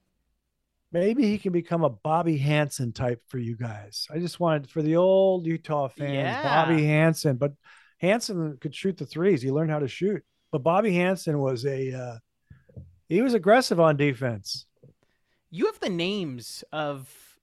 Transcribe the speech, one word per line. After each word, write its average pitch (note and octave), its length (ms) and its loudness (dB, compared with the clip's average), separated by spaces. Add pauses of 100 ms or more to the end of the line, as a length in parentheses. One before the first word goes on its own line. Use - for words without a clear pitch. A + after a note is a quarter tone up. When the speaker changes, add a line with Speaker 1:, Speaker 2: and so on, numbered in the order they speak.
(920)
Speaker 1:
Maybe G#3+ 320 2
he G#3 140 2
can F#3 140 -2
become E3+ 320 0
a C#3 60 2
Bobby D#3+ 480 0
Hansen C#3 540 0
type B2 360 -4
for C3 100 -10
you A#2 180 -6
guys. G#2+ 540 -10
I D3+ 80 -8
just E3+ 220 -6
wanted, D#3 280 0
for D#3+ 140 -4
the D#3 140 2
old F#3 500 4
Utah D#3 400 -2
fans, C#3 260 -6
Speaker 2:
Yeah. C#3 300 -2
Speaker 1:
Bobby D#3+ 420 2
Hansen. D3+ 520 4
But C#3+ 160 -2 (460)
Hansen F3 640 -2
could D3 140 -8
shoot F#3+ 220 -4
the C#3+ 100 -8
threes. E3 340 0
He C3 120 -2
learned D#3 180 0
how D3+ 80 -2
to C#3+ 80 -2
shoot. F#3+ 380 -4 (260)
But C3+ 140 -4
Bobby F#3 300 2
Hansen F3 440 0
was C3+ 260 -2
a, C3+ 280 -4
uh, B2 260 -10 (920)
he F3+ 140 2
was B3+ 120 2
aggressive G#3 440 4
on D#3 180 6
defense. B2+ 680 -4 (840)
Speaker 2:
You G3 160 -2
have G#4+ 120 -4
the D4 120 -4
names E3+ 800 -6
of C#3+ 360 -6 (340)